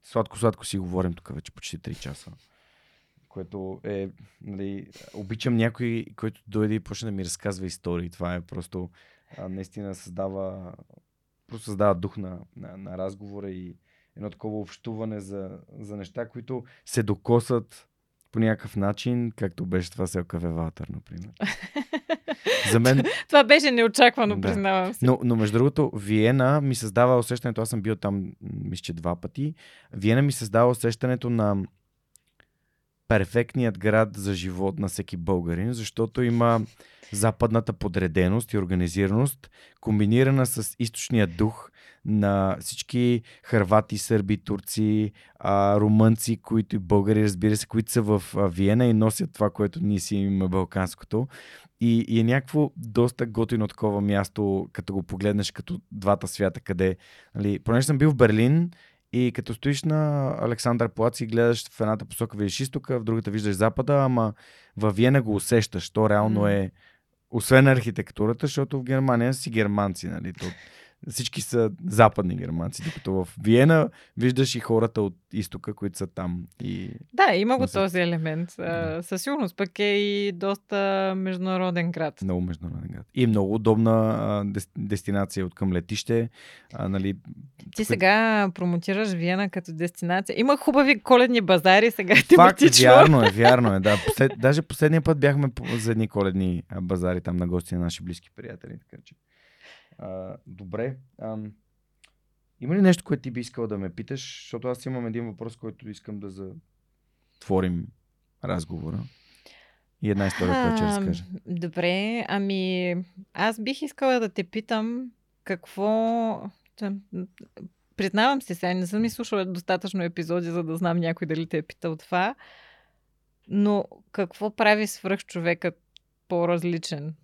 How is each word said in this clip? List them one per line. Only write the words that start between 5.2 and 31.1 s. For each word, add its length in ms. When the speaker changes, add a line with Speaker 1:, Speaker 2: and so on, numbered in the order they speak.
Speaker 1:
някой, 500
който 320
дойде 260
и 60
почне 260
да 60
ми 140
разказва 400
истории. 440
Това 260
е 60
просто, 480
а, 120
наистина 460
създава, 760
просто 180
създава 300
дух 220
на, 220
на, 220
на 200
разговора 520
и 260
едно 140
такова 300
общуване 600
за, 300
за 260
неща, 300
които 360
се 180
докосат 840
по 80
някакъв 360
начин, 560
както 340
беше 260
това 160
с 80
Ел 80
Кафе 240
Валтер, 400
например. 420
Speaker 2:
<laughs> 800
Speaker 1:
За 80
мен 240
Speaker 2:
Това 160
беше 280
неочаквано, 640
Speaker 1:
Да. 80
Speaker 2:
признавам 500
се. 120
Speaker 1:
Но, 180
но 120
между 180
другото, 420
Виена 640
ми 140
създава 420
усещането, 440
аз 80
съм 120
бил 140
там, 200
м, 160
мисля, 400
че 120
два 220
пъти, 380
Виена 280
ми 100
създава 400
усещането 580